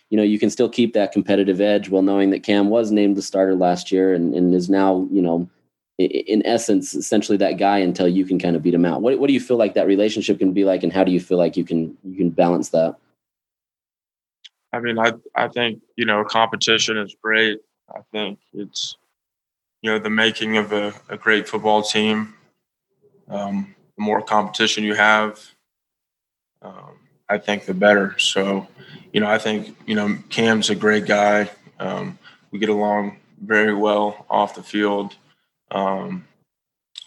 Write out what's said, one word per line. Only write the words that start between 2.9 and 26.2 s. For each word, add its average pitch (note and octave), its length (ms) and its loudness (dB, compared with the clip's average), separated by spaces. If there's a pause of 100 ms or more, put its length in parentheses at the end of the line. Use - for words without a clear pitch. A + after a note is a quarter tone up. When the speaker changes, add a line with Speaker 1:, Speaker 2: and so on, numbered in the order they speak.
Speaker 1:
named G2+ 240 2
the F#2+ 60 -4
starter F#2+ 340 0
last F2+ 360 0
year F#2+ 220 2
and, E2+ 200 0
and F2+ 220 2
is F2+ 140 0
now, F#2+ 420 2
you F#2+ 100 2
know, F2 260 0 (520)
i-, F#2 40 2
in - 420 0
essence, G2+ 500 -2
essentially G#2 420 -2
that F#2 200 0
guy G2+ 200 2
until F2+ 300 0
you F2+ 180 2
can F#2 140 0
kind F2 160 0
of D#2 80 -2
beat F2 100 2
him F2 120 4
out. D#2+ 160 -2
What, B2+ 180 0
what C#3 80 0
do C#3 60 4
you A#2+ 60 2
feel A#2+ 180 -2
like G#2 180 2
that F#2 120 2
relationship G2+ 520 2
can F#2+ 120 2
be G2 140 2
like, F#2 180 0
and E2 80 0
how F#2+ 120 4
do F#2 80 2
you F2 80 2
feel F2+ 180 -2
like E2+ 200 2
you E2+ 60 -2
can, E2 400 -4
you F#2+ 120 -14
can F2+ 160 0
balance F2 380 0
that? E2 260 0 (1800)
Speaker 2:
I A#2+ 60 -4
mean, A#2 180 -4
I, A#2 160 2 (220)
I A#2 120 0
think, A#2 340 -4 (140)
you A#2 100 -2
know, G#2+ 180 0
competition A2 760 0
is G2+ 240 -8
great. A2 380 0 (300)
I - 120 -18 (100)
think G2+ 280 -8 (140)
it's, - 440 -10 (840)
you A2 100 -2
know, G#2+ 80 0
the G#2+ 100 -6
making A2 480 0
of G#2 160 -2
a, G#2 200 -2 (140)
a G2+ 100 -12
great G#2+ 300 0
football G#2+ 340 0
team. G#2+ 520 -2 (960)
Um, G2 460 -6 (200)
the G#2 80 -6
more G#2 180 0
competition G#2+ 640 -2
you G#2 120 -2
have, G#2+ 440 2 (1200)